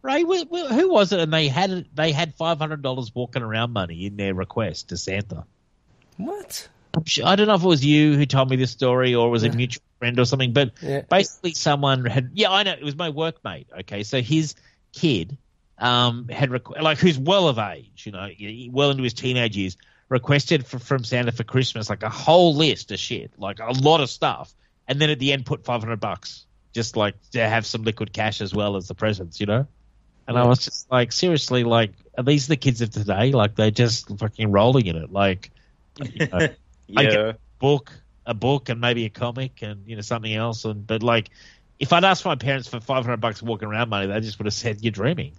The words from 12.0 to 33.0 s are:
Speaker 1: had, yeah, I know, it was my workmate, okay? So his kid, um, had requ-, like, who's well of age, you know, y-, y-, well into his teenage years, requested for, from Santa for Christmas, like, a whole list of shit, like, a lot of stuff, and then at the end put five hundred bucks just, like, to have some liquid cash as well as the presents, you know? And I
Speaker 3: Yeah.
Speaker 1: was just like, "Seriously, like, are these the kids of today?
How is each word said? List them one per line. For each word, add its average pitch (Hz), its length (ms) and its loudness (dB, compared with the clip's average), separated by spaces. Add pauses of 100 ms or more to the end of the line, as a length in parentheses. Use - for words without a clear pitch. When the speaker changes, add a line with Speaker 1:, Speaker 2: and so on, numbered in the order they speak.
Speaker 1:
had, 127 300 -2
yeah, 196 180 2
I 202 120 2
know, 190 100 -2
it 139 100 -12
was 147 140 -8
my 170 120 -4
workmate, 139 580 -8 (140)
okay? 101 220 -8
So 127 180 -2
his 151 340 0 (360)
kid, 120 460 -2 (400)
um, 120 500 2
had 131 220 -2
requ-, 127 320 -6
like, 156 160 2
who's 165 200 4
well 175 300 2
of 113 120 2
age, 85 460 -10
you 107 60 -12
know, 92 120 -14
y-, 95 180 -14
y-, 113 320 -12
well 143 180 2
into 135 120 -2
his 120 100 -2
teenage 123 420 -2
years, 92 220 -4 (320)
requested 139 580 0
for, 127 120 -10
from 127 260 -2
Santa 123 260 0
for 117 140 -6
Christmas, 123 440 -2
like, 101 140 -6
a 110 60 -4
whole 170 460 6
list 147 360 0
of 98 80 -6
shit, 87 380 -8
like, 101 220 -10
a 113 120 -6
lot 143 300 4
of 127 80 -2
stuff, 110 440 -6 (320)
and 139 160 -4
then 151 80 2
at 147 100 -2
the 135 120 0
end 135 140 -2
put 143 180 -6
five 120 160 -4
hundred 110 220 -6
bucks - 440 -10 (280)
just, 117 240 -4
like, 104 180 0 (160)
to 123 160 -4
have 110 180 0
some 113 180 -8
liquid 110 280 -4
cash 110 300 -2
as 95 120 -6
well 104 220 -2
as 95 140 -8
the - 60 -10
presents, 95 440 -4
you 104 60 -2
know? 117 200 0 (640)
And 120 100 0
I 120 40 4
Speaker 3:
Yeah. 123 80 6
Speaker 1:
was 123 160 6
just - 260 -12
like, 123 220 2
"Seriously, 139 500 0
like, 117 300 2 (240)
are 123 80 -4
these 139 220 4
the 151 100 2
kids 120 240 0
of 113 80 -2
today? 104 420 0